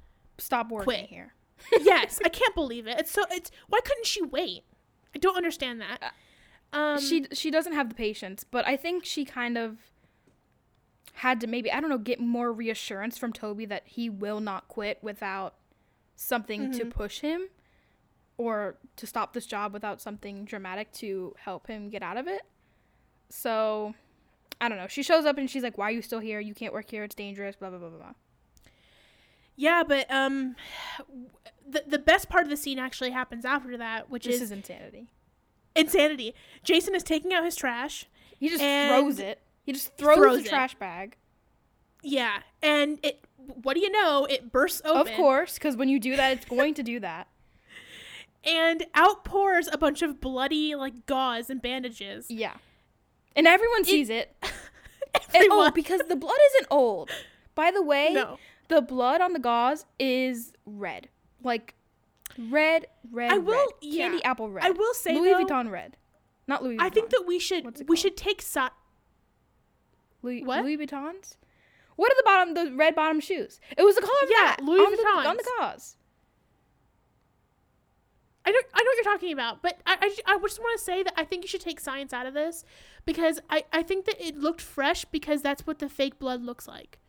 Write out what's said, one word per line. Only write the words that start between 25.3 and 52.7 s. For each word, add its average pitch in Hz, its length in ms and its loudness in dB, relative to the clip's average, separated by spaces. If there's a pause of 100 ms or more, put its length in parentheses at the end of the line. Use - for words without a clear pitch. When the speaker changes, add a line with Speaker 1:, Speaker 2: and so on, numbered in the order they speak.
Speaker 1:
and 269 120 -6
she's 262 140 -6
like, 240 140 -8
"Why 202 100 -4
are 214 40 -2
you 233 100 -6
still 226 180 -10
here? 214 220 -10
You 208 120 -12
can't 220 200 -12
work 214 180 -10
here. 214 140 -10
It's 208 100 -16
dangerous, 202 400 -12
blah, 190 140 -14
blah, 180 100 -14
blah, 170 100 -16
blah, 165 100 -20
blah." 180 140 -20 (1400)
Speaker 2:
Yeah, 330 320 2
but, 277 240 0
um, 269 460 -2 (1080)
the, 285 220 -6
the 294 120 -2
best 330 280 4
part 349 160 4
of 302 60 -4
the 294 80 -4
scene 277 200 -6
actually 254 340 -6
happens 247 340 -8
after 254 320 -4
that, 226 320 -8
which 240 160 -10
Speaker 1:
This 240 100 0
Speaker 2:
is 247 80 -2
Speaker 1:
is 214 80 -8
insanity. 202 560 -16 (720)
Speaker 2:
insanity. 294 580 2 (260)
Jason 349 320 2
is 359 100 -2
taking 320 300 -2
out 339 120 2
his 339 100 -4
trash. 254 500 -6 (320)
Speaker 1:
He 285 120 -2
just 330 120 -2
Speaker 2:
and 285 280 2
Speaker 1:
throws 277 300 4
it. 196 200 -10 (260)
He 285 80 -6
just - 240 -10
throws 294 200 8
Speaker 2:
Throws 262 240 8
Speaker 1:
the - 40 -8
Speaker 2:
it. - 40 -6
Speaker 1:
trash 262 260 0
bag. 190 420 -12 (840)
Speaker 2:
Yeah, 254 360 -2 (220)
and 294 420 2
it, - 200 -4 (400)
what 269 100 0
do 339 60 2
you 392 120 2
know? 320 380 4
It 262 220 -4
bursts 285 300 2
Speaker 1:
Of 311 140 2
Speaker 2:
open. 233 200 2
Speaker 1:
course, 294 420 4
'cause 294 180 -2
when 233 140 0
you 277 100 2
do 254 160 -2
that, 269 180 4
it's 254 120 -6
going 269 300 0
to 294 80 -6
do 233 160 -6
that. 175 340 -10
Speaker 2:
<laughs> - 40 -20 (1120)
And 330 460 2
out 381 320 6
pours 370 460 2
a 302 80 -4
bunch 294 240 2
of 294 180 -4
bloody, 285 540 -2
like, 269 320 -8
gauze 254 420 -2
and 262 100 -6
bandages. 233 720 -8
Speaker 1:
Yeah. 220 280 -6 (800)